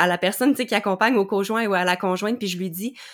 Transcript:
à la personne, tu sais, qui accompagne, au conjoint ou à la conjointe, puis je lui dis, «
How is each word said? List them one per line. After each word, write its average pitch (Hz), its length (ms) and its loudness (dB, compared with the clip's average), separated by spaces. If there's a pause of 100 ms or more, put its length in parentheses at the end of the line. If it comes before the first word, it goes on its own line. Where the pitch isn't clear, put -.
à 180 40 4
la 175 100 2
personne, 208 340 0
tu - 60 0
sais, 254 80 -2
qui 233 100 -2
accompagne, 208 400 2
au 196 100 2
conjoint 214 400 0
ou 202 80 0
à 180 120 2
la 180 100 2
conjointe, 196 420 -2
puis 202 120 -4
je 180 80 -6
lui 185 120 -4
dis, « 196 260 -8 (180)